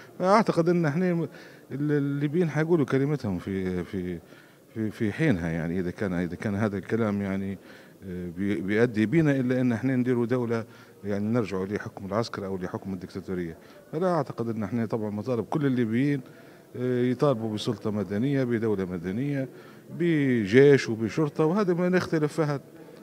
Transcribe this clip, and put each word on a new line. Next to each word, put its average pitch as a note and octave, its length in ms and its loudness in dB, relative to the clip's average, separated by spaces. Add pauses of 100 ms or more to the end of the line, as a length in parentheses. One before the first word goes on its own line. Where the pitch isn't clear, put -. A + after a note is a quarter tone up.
(200)
فأعتقد F3+ 500 2
أن F3 160 2
احنا F3 260 0
ال-، E3 160 -2 (440)
الليبيين D3 760 0
حيقولوا D#3 360 2
كلمتهم C3+ 520 0
في، F#2 460 -2
في، F2+ 360 -6 (540)
في، A2 180 -4
في G#2+ 200 -2
حينها، G2 380 0
يعني E2 300 -2
إذا F2+ 120 -2
كان، G2 220 -2
إذا F2 220 -2
كان G2+ 200 -4
هذا G2+ 220 0
الكلام G#2 440 -2
يعني، G2 360 -4 (500)
آه، F2+ 300 -8
بي-، G2 240 0
بيؤدي G#2+ 440 2
بنا D3+ 260 4
إلا B2+ 300 0
أن B2+ 100 2
احنا B2+ 240 0
نديروا B2 300 0
دولة A#2 400 -2 (380)
يعني G2+ 220 -2
نرجعوا G2 400 -2
لحكم G2+ 400 -6
العسكر G2+ 400 -4
أو F#2+ 120 -4
لحكم F#2+ 360 -6
الدكتاتورية. F2 640 -8 (340)
فلا E3+ 160 -2
أعتقد C3+ 420 -2
أن A2 140 -4
احنا A2+ 220 -2
طبعًا G#2+ 240 -2
مطالب G#2+ 360 -2
كل D3 200 0
الليبيين، B2+ 560 2 (540)
آه، B2 280 0
يطالبوا B2 500 2
بسلطة G#2+ 380 -2
مدنية، G#2+ 520 0
بدولة A2 420 0
مدنية، A2 640 -4 (500)
بجيش C#3 880 6
وبشرطة، A#2 560 0
وهذا F#3 280 2
ما F3+ 160 2
نختلف E3 440 2
فيها D3 260 0 (440)